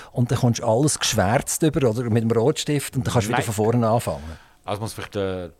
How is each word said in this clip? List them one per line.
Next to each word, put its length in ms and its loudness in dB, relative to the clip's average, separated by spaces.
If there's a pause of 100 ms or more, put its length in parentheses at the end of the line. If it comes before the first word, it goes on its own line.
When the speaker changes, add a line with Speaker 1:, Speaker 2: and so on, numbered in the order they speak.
(120)
Speaker 1:
Und 180 0
dann 80 0
kommst 220 2
du 80 -2
alles 320 2
geschwärzt 640 0
über 260 2
oder 220 -2
mit 100 4
dem 80 0
Rotstift 640 0
und 120 -2
dann 60 -4
kannst 120 2
du 40 -6
wieder 100 0
Speaker 2:
Nein. 120 -4
Speaker 1:
von 40 -6
vorne 340 2
anfangen. 480 -2 (260)
Speaker 2:
Also 180 -6
muss 120 -8
vielleicht 220 -14
der 440 -4